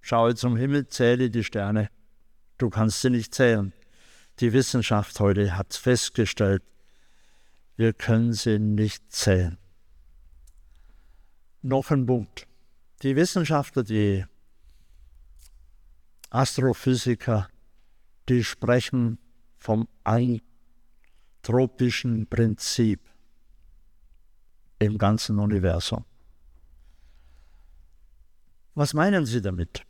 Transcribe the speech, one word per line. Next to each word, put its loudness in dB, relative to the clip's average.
„Schaue 0
zum -2
Himmel, -2
zähle 2
die -2
Sterne. -2
Du -2
kannst -2
sie 2
nicht -2
zählen.“ 2
Die 2
Wissenschaft 0
heute 2
hat -8
festgestellt, 0
wir 2
können 0
sie 0
nicht -2
zählen. 0
Noch -2
ein 2
Punkt. -4
Die 0
Wissenschaftler, 0
die 0
Astrophysiker, 0
die 4
sprechen 0
vom -2
entropischen 0
Prinzip 0
im 0
ganzen 0
Universum. 0
Was 0
meinen 2
sie -2
damit? -6